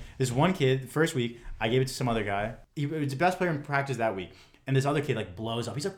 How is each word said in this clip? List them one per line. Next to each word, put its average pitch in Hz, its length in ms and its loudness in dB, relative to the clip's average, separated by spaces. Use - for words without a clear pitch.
this 127 140 0
one 151 220 4
kid, 135 300 2
the 123 40 -12
first 160 280 2
week, 120 240 -2
I 113 100 0
gave 127 120 6
it 131 60 2
to 131 60 -8
some 131 140 -2
other 113 160 2
guy. 104 320 -2
He 143 100 -2
was 147 260 -2
the 131 60 -4
best 180 200 2
player 180 120 0
in 143 120 -2
practice 139 360 -2
that 110 180 2
week. 92 160 -8
And 131 80 2
this 135 100 4
other 147 160 2
kid, 135 140 0
like, 92 200 -6
blows 113 320 -4
up. 104 60 -6
He's 147 120 -4
like, 190 120 -6